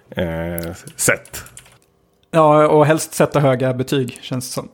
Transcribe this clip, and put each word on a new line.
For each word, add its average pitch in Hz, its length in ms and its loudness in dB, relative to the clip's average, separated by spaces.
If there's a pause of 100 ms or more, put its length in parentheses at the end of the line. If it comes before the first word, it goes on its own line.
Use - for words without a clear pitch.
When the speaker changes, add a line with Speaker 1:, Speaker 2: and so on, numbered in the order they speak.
(160)
Speaker 1:
eh, 85 560 -6 (240)
sett. - 480 -4 (840)
Speaker 2:
Ja, 151 360 4
och 151 200 4
helst 156 280 0
sätta 147 260 0
höga 131 340 0
betyg, 127 480 -4
känns 127 260 -8
det - 40 -14
som. - 220 -10